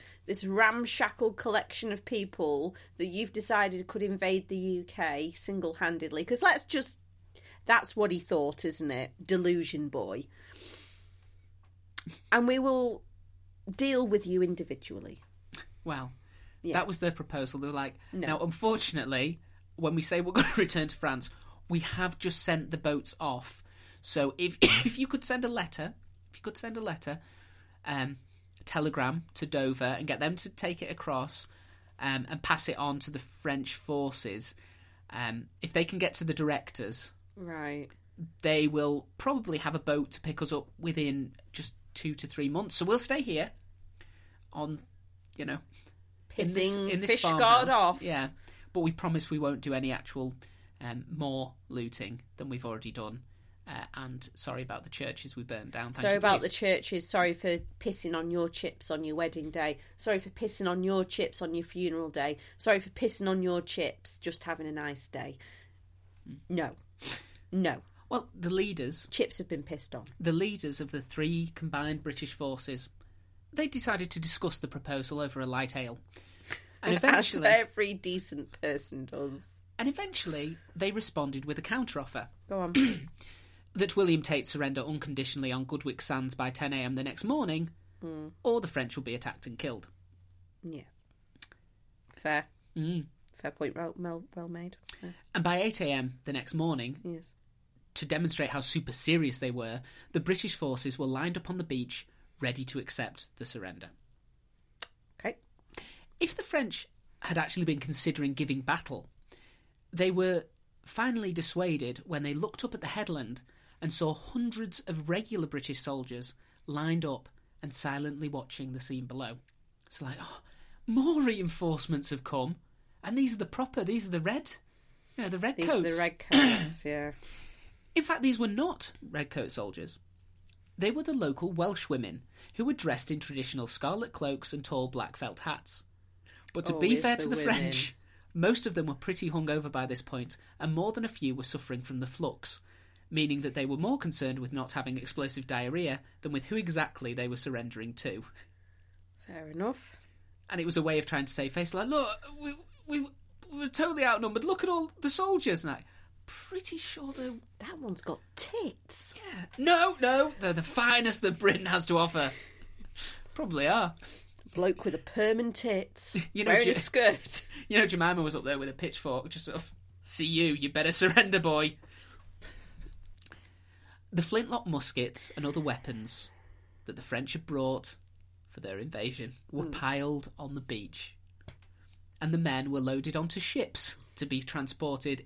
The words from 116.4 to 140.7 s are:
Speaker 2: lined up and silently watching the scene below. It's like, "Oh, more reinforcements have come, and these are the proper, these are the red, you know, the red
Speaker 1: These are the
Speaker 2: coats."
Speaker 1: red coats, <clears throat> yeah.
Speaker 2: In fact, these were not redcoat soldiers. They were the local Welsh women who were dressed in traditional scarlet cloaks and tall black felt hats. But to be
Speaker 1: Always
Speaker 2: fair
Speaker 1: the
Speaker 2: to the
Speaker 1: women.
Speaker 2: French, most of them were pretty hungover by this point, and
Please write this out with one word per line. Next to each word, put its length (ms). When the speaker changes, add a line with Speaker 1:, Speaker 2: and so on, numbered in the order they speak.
Speaker 2:
lined 380
up 240
and 100
silently 560
watching 440
the 80
scene 260
below. 300
It's 160
like, 180
"Oh, 200
more 360
reinforcements 880
have 140
come, 320
and 120
these 180
are 40
the 80
proper, 380
these 220
are 40
the 100
red, 320
you 80
know, 60
the 80
red 180
Speaker 1:
These 140
are 100
the 80
Speaker 2:
coats." 100
Speaker 1:
red 200
coats, 640
<clears throat> 0
yeah. 280
Speaker 2:
In 100
fact, 180
these 160
were 100
not 440
redcoat 420
soldiers. 460
They 120
were 120
the 100
local 400
Welsh 360
women 340
who 100
were 80
dressed 380
in 100
traditional 460
scarlet 460
cloaks 400
and 120
tall 240
black 280
felt 240
hats. 440
But 120
to 60
be 140
Speaker 1:
Always 160
Speaker 2:
fair 140
Speaker 1:
the 80
Speaker 2:
to 40
the 80
Speaker 1:
women. 180
Speaker 2:
French, 420
most 340
of 80
them 120
were 80
pretty 360
hungover 400
by 160
this 160
point, 340
and 160